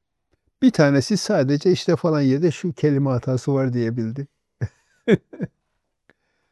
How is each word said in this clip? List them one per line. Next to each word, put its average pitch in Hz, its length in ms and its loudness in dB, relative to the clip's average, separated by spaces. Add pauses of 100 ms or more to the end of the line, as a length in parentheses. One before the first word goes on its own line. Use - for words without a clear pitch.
(600)
bir 254 100 6
tanesi 143 460 2
sadece 170 540 0
işte 175 240 0
falan 156 260 0
yerde 139 300 2
şu - 220 -6
kelime 143 360 0
hatası 127 440 -2
var 135 200 0
diyebildi. 117 540 -4 (800)
<laughs> 226 100 4 (1300)